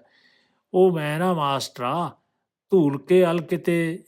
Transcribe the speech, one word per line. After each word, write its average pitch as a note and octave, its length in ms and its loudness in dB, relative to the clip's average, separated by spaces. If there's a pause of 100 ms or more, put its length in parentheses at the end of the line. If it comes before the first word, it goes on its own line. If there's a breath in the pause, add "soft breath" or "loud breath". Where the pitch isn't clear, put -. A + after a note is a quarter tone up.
(760 soft breath)
ਉਹ F#3 160 4
ਮੈਂ D3+ 280 -4
ਨਾ F3+ 160 0
ਮਾਸਟਰਾ, C#3 800 -4 (580)
ਧੂਲਕੇ F3 520 2
ਵੱਲ E3+ 180 0
ਕਿਤੇ E3+ 680 -4